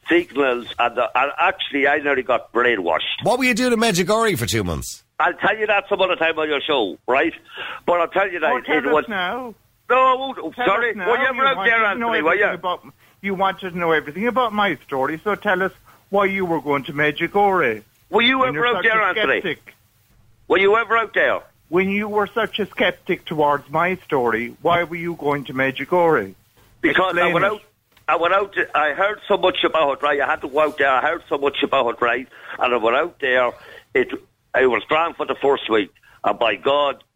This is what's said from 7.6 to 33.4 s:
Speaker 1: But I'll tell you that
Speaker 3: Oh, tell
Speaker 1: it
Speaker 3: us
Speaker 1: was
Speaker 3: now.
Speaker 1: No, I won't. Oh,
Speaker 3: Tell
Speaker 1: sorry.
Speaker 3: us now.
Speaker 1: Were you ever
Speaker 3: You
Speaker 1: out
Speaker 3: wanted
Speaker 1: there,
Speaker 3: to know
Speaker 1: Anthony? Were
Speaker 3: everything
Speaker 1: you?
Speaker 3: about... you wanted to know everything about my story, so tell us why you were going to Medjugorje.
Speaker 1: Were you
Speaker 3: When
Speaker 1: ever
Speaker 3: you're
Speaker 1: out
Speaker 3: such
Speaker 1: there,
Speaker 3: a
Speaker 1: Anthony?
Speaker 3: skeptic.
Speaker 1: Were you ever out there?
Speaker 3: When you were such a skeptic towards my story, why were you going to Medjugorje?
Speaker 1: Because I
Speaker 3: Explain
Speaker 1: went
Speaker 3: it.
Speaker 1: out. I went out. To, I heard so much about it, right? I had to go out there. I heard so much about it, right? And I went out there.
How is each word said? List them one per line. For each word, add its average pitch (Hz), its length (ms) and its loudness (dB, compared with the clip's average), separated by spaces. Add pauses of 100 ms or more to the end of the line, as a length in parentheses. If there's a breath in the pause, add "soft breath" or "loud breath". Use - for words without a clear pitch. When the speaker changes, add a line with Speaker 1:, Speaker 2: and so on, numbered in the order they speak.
Speaker 1:
But 175 140 2
I'll 165 80 0
tell 190 220 0
you 175 100 -8
that 156 120 0
Speaker 3:
Oh, 254 80 -2
tell - 180 -2
Speaker 1:
it 240 80 -2
Speaker 3:
us - 60 2
Speaker 1:
was - 160 2
Speaker 3:
now. 214 460 -6 (360)
Speaker 1:
No, 247 60 4
I 262 180 4
won't. 262 240 -6
Oh, 165 140 -8
Speaker 3:
Tell 240 140 -4
Speaker 1:
sorry. 226 240 0
Speaker 3:
us 208 60 -8
now. 190 140 -4
Speaker 1:
Were 240 80 4
you 269 80 0
ever 262 100 -2
Speaker 3:
You 262 120 -2
Speaker 1:
out 262 80 0
Speaker 3:
wanted 196 140 0
Speaker 1:
there, 226 80 4
Speaker 3:
to 220 60 2 (140)
know 233 100 -4
Speaker 1:
Anthony? 220 140 0
Were 160 100 2
Speaker 3:
everything 202 180 2
Speaker 1:
you? - 40 -4
Speaker 3:
about... 180 320 -6 (360 soft breath)
you 196 120 -4
wanted 190 380 -2
to 175 60 -8
know 165 140 2
everything 156 360 -2
about 233 240 0
my 202 220 0 (120)
story, 139 380 -2
so 208 100 0
tell 190 280 0
us 190 100 -2 (380 soft breath)
why 196 160 2
you 190 180 -2
were 165 160 -2
going 139 240 -2
to 160 80 -10
Medjugorje. 151 920 0 (280)
Speaker 1:
Were 214 120 2
you 262 180 2
Speaker 3:
When 254 100 2
Speaker 1:
ever - 80 -6
Speaker 3:
you're 240 80 0
Speaker 1:
out 240 100 0
Speaker 3:
such 180 80 -4
Speaker 1:
there, 220 160 2
Speaker 3:
a 202 80 0
Speaker 1:
Anthony? 147 320 0
Speaker 3:
skeptic. - 340 -8 (720)
Speaker 1:
Were 165 120 2
you 196 180 4
ever 226 200 0
out 220 180 -2
there? 123 260 2 (300)
Speaker 3:
When 190 200 0
you 208 180 -2
were 208 180 0
such 220 340 -4
a 190 60 -2
skeptic - 600 -4
towards 147 440 0
my 175 260 0
story, 120 680 -2
why 175 220 0
were 165 120 -10
you 170 200 -6
going 143 280 -4
to 143 100 -12
Medjugorje? 135 800 0 (460)
Speaker 1:
Because 175 360 0
I 175 120 2
Speaker 3:
Explain 175 60 0
Speaker 1:
went 170 100 2
Speaker 3:
it. 208 80 0
Speaker 1:
out. 214 100 -10 (460)
I 160 80 2
went 170 180 2
out. 196 200 0
To, 175 120 -2 (120)
I 147 160 0
heard 202 340 -2
so 196 80 4
much 185 280 0
about 151 340 2
it, - 40 -6
right? 147 180 2
I 131 60 2
had 156 160 2
to 160 60 -10
go 139 120 0
out 151 180 0
there. 139 120 4
I 127 120 4
heard 160 260 -2
so 156 80 -2
much 139 260 0
about 123 340 2
it, - 60 -2
right? 120 240 0 (320 loud breath)
And 123 160 0
I - 40 2
went 113 180 2
out 160 240 -2
there. 127 320 2 (420 loud breath)